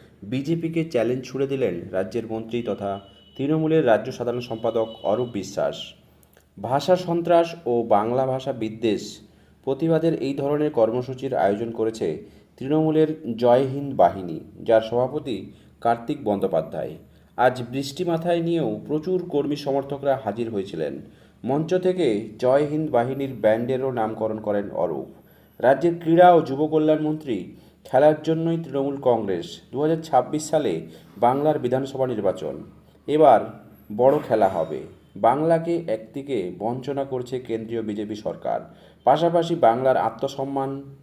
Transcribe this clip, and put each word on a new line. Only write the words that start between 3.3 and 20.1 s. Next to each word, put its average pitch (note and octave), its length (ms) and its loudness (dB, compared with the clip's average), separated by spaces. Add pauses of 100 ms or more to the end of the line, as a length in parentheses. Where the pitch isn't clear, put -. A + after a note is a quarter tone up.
তৃণমূলের D#3 500 2
রাজ্য A2+ 260 4
সাধারণ A#2+ 280 -4
সম্পাদক A2+ 640 -2
অরূপ A#2 260 0
বিশ্বাস। E2+ 680 -6 (680)
ভাষা C#3 340 2
সন্ত্রাস E3+ 600 2 (100)
ও A#2+ 160 2
বাংলা A2+ 440 2
ভাষা C3 260 -4
বিদ্বেষ A2 680 -4 (440)
প্রতিবাদের D#3+ 580 0
এই C#3 120 -2
ধরনের D3 360 0
কর্মসূচির B2 640 0
আয়োজন G2+ 360 0
করেছে A2 540 -2 (320)
তৃণমূলের D#3 800 0
জয় A#2+ 300 6
হিন্দ C#3 280 -6
বাহিনী, F2 460 2 (220)
যার A2 180 4
সভাপতি B2 720 -4 (280)
কার্তিক A#2+ 440 -2
বন্দ্যোপাধ্যায়। E2 720 -2 (400)
আজ B2 340 2
বৃষ্টি C3+ 340 -6
মাথায় E3+ 360 0
নিয়েও D#3 460 -2
প্রচুর E3+ 420 -2
কর্মী C#3+ 280 -2
সমর্থকরা C#3 680 -2